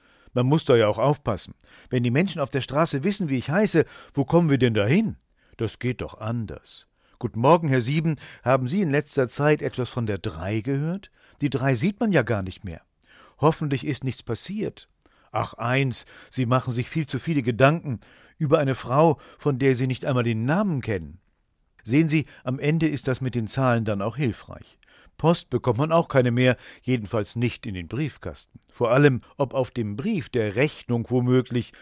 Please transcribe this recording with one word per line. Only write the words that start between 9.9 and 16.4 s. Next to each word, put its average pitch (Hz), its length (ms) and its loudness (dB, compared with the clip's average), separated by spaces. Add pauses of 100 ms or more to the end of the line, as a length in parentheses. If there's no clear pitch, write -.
der 101 120 -2
drei 90 420 -4
gehört? 139 500 -4 (300)
Die 143 100 0
drei 135 240 0
sieht 143 280 0
man 220 100 0
ja 147 120 4
gar 104 180 -2
nicht 92 240 -10
mehr. 82 160 -12 (560)
Hoffentlich 147 480 0
ist 139 200 -4
nichts - 180 -6
passiert.“ 175 680 -8 (440)
Ach, 113 220 -4
eins, 123 500 -2 (260)
Sie 127 140 -2